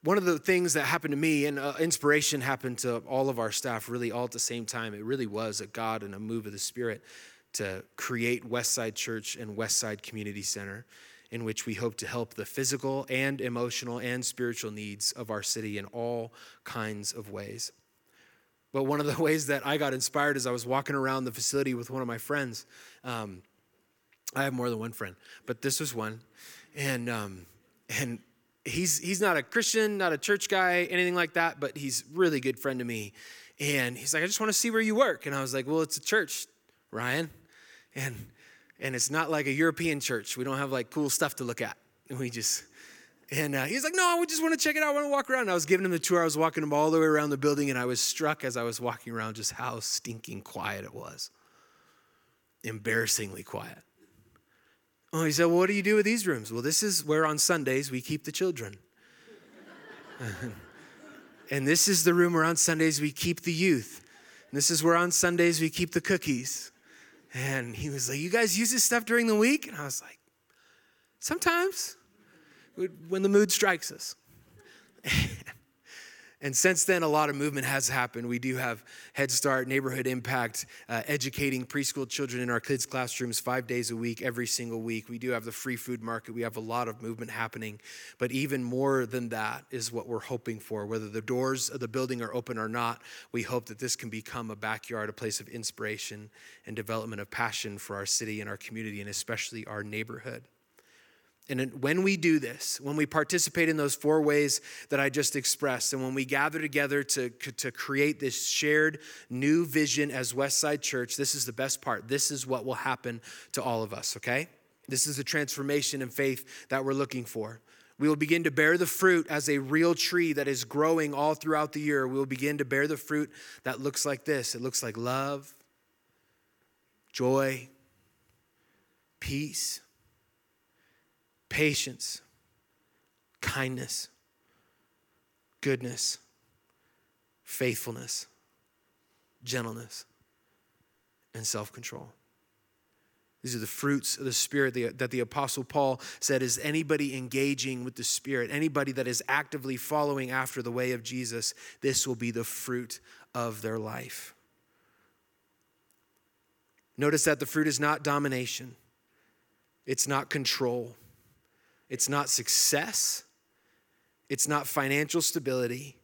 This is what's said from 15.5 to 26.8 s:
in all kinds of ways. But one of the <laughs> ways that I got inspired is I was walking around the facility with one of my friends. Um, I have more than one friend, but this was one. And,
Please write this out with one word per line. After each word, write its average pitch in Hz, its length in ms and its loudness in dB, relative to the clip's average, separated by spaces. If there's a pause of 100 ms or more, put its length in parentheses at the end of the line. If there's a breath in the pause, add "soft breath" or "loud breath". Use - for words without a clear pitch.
in 98 80 -10
all 117 440 -6 (320 loud breath)
kinds 107 480 -6
of 101 200 -10
ways. 104 400 -8 (1000 soft breath)
But 135 120 0
one 143 160 2
of 147 80 0
the 139 160 0
<laughs> - 0 -
ways 156 240 2
that 139 180 0
I 143 120 2
got 143 180 0
inspired 143 420 2
is 127 80 -2
I 127 60 0
was 120 160 -4
walking 139 280 0
around 135 300 0
the 123 60 -4
facility 135 420 0
with 120 160 -6
one 131 140 -4
of 123 40 -4
my 117 120 -4
friends. 135 480 -4 (360 loud breath)
Um, 110 380 -6 (960)
I 139 80 0
have 139 100 -2
more 123 160 -2
than 113 80 -2
one 113 140 -6
friend, 95 240 -10 (320 loud breath)
but 120 160 -6
this 135 160 0
was 135 160 -4
one. 110 240 -6 (560 loud breath)
And, 131 340 -2